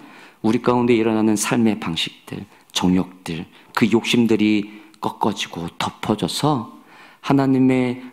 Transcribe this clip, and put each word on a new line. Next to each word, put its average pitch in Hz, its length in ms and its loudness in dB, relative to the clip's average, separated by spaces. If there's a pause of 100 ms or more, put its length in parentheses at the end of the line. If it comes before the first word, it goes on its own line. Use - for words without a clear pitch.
(420)
우리 113 180 0
가운데 123 340 2
일어나는 110 420 2
삶의 113 420 0
방식들, - 680 -8 (280)
정욕들, 90 720 -2 (280)
그 107 180 2
욕심들이 107 920 2 (180)
꺾어지고 - 680 -6 (100)
덮어져서 - 1000 -4 (420)
하나님의 131 800 2 (100)